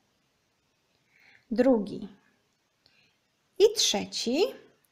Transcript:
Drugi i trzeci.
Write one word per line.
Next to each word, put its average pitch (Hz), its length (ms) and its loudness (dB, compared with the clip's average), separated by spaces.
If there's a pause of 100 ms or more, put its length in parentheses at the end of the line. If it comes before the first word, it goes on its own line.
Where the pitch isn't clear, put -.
(1500)
Drugi 240 560 0 (1500)
i 427 160 6
trzeci. - 680 -2 (480)